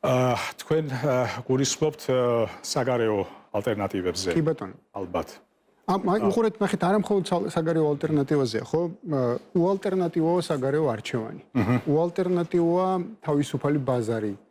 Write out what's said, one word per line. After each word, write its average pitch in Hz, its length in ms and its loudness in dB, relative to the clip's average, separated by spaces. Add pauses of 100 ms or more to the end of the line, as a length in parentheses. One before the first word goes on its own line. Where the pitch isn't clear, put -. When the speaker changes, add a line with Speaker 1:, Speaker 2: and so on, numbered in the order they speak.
Speaker 1:
ა, 127 320 2 (180)
თქვენ, 156 340 -2
ა, 127 400 0 (140)
გულისხმობთ, 135 640 0
ა, 120 440 2 (120)
საგარეო 117 600 0 (280)
ალტერნატივებზე. 95 840 -2
Speaker 2:
კი 160 120 0
ბატონო. 123 320 -4 (140)
Speaker 1:
ალბათ. 92 460 -8 (520)
Speaker 2:
ამ, 190 160 0
აი, 196 180 2
Speaker 1:
ა. 202 60 2
Speaker 2:
უყურეთ, 220 280 2
ნახეთ, 202 280 -2
არა 196 160 2
მხოლოდ 196 260 0
სა-, 175 240 -2
საგარეო 160 360 0
ალტერნატივაზეა, 143 760 0
ხო? 160 240 0
ა, 165 320 -4 (300)
უალტერნატივოა 180 920 2
საგარეო 151 480 0
არჩევანი. 113 600 -4
Speaker 1:
მმ. 123 340 2
Speaker 2:
უალტერნატივოა 175 1080 2 (280)
თავისუფალი 147 600 0
ბაზარი 113 540 0 (160)